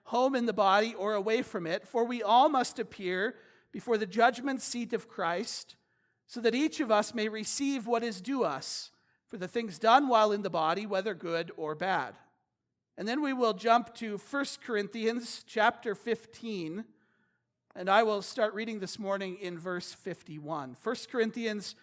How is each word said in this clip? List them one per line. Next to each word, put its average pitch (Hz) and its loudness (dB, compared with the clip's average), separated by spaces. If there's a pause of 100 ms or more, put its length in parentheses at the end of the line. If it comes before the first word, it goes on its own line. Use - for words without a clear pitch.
home 254 2
in 240 0
the 226 0
body 208 4
or 208 -2
away 220 2
from 175 -6
it, 180 -4
for 233 0
we 240 -4
all 240 8
must 262 0
appear 190 -4 (380)
before 226 0
the 214 -2
judgment 247 2
seat 233 -4
of 214 -4
Christ, 180 -4 (540)
so - -8
that 226 2
each 311 0
of 247 2
us 214 4
may 220 -2
receive 233 -2
what 226 0
is 214 -4
due 240 0
us - -6 (360)
for 233 -12
the 180 -6
things 214 -4
done 254 8
while 220 6
in 208 -2
the 196 -4
body, 170 0
whether 196 -4
good 165 -4
or 156 -6
bad." 160 -2 (840)
And 202 -6
then 262 0
we 277 0
will 240 2
jump 226 4
to 214 -6
First - -4
Corinthians 226 -4
chapter 226 2
fifteen, 214 -6 (920)
and 185 -8
I 202 6
will 214 2
start 214 -2
reading 220 -6
this 190 -8
morning 196 -4
in 180 -8
verse 175 -8
fifty-one. 151 -10
First - -6
Corinthians 220 -2